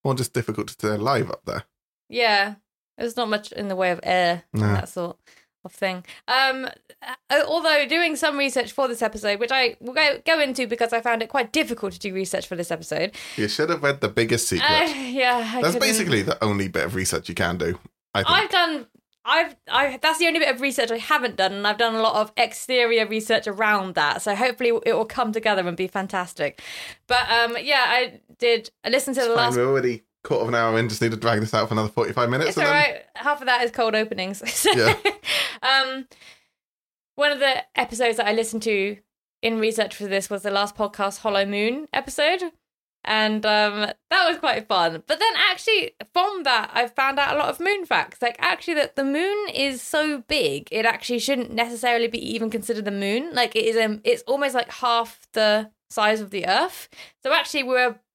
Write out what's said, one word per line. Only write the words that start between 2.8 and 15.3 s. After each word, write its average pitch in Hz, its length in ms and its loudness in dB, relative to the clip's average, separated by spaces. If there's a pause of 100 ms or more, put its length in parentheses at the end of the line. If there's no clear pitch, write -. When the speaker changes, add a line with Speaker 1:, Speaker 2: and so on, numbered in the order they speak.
Speaker 2:
There's 233 200 -6
not 208 120 -2
much - 240 -4
in 202 160 -6
the 190 80 -4
way 185 140 2
of 175 120 -2
air 175 500 2
and 107 100 0
Speaker 1:
No. 104 100 4
Speaker 2:
that - 160 0
sort 175 280 -8 (480)
of 185 80 -16
thing. 185 320 -4 (240)
Um, 262 380 2 (640)
uh, 285 160 4
although 311 400 2
doing 320 300 0
some 302 220 0
research 254 340 -2
for 269 160 0
this 233 140 -4
episode, 214 380 -2
which 240 120 -2
I 254 280 2
will 247 140 -12
go, 294 300 2
go 320 160 2
into 262 260 0
because 233 260 -2
I 226 80 0
found 233 220 0
it 226 60 -6
quite 247 240 -2
difficult 226 400 -2
to 175 60 -16
do 190 160 -6
research 190 320 -4
for 180 100 -8
this 170 140 -6
episode. 165 420 -4 (240)
Speaker 1:
You 104 120 0
should 151 220 0
have 151 120 0
read 139 180 2
The 107 80 0
Biggest 113 400 2
Secret. 254 220 2
Speaker 2:
Uh, 311 140 4 (100)
yeah, 254 420 0